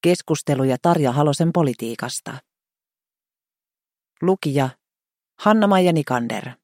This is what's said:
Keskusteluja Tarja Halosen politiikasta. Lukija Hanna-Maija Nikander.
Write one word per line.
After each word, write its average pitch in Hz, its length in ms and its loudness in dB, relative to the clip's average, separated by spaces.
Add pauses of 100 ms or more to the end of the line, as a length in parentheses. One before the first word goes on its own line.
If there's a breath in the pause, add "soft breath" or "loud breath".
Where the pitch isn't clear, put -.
Keskusteluja 139 800 0
Tarja 160 300 2
Halosen 147 400 2
politiikasta. 123 840 -4 (1800)
Lukija 143 460 0 (720)
Hanna-Maija 202 520 4
Nikander. 120 580 -2 (140)